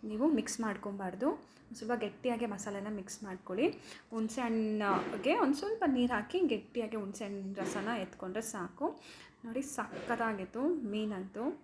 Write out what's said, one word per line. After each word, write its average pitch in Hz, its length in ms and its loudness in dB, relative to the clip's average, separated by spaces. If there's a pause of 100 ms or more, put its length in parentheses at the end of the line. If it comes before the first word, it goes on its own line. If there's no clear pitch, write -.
ನೀವು 214 180 2 (120)
ಮಿಕ್ಸ್ - 260 0
ಮಾಡ್ಕೊಬಾರ್ದು, 202 640 -2 (380)
ಒಂದು - 120 -12
ಸ್ವಲ್ಪ 226 160 0 (100)
ಗಟ್ಟಿಯಾಗೆ 233 500 0
ಮಸಾಲೆನ 202 360 -4 (100)
ಮಿಕ್ಸ್ 190 260 -10
ಮಾಡ್ಕೊಳ್ಳಿ. 190 400 0 (460)
ಹುಣಸೆ 226 340 0
ಹಣ್ಣಿಗೆ 214 880 2 (100)
ಒಂದು 277 160 6
ಸ್ವಲ್ಪ 427 240 0 (120)
ನೀರು 247 200 4
ಹಾಕಿ 214 240 0 (140)
ಗಟ್ಟಿಯಾಗಿ 220 480 -2
ಹುಣಸೆ 202 240 -6
ಹಣ್ಣಿನ 196 360 -4
ರಸನ 202 340 0 (100)
ಎತ್ಕೊಂಡ್ರೆ 190 380 -4 (100)
ಸಾಕು. 202 340 -2 (580)
ನೋಡಿ 233 160 -2 (120)
ಸಖತ್ತಾಗಿತ್ತು 226 880 -2 (300)
ಮೀನಂತೂ 208 520 -2 (180)